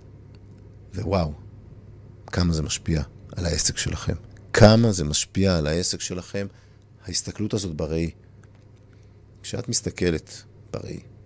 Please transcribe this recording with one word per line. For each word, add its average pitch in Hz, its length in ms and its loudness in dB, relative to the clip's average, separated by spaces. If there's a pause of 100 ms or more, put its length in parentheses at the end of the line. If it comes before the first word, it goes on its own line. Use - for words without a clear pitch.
(960)
ווואו, 90 380 0 (920)
כמה 85 260 2
זה 78 100 0
משפיע 78 380 -2 (340)
על 87 100 -4
העסק 80 320 0
שלכם. - 380 -4 (380)
כמה 110 380 8
זה 87 120 0
משפיע 90 540 2
על 73 100 2
העסק 85 340 0
שלכם, 98 460 -6 (580)
ההסתכלות 101 480 -4
הזאת 90 220 -2
בראי. 80 360 0 (1300)
כשאת - 260 -6
מסתכלת - 760 -2 (300)
בראי - 260 -10 (260)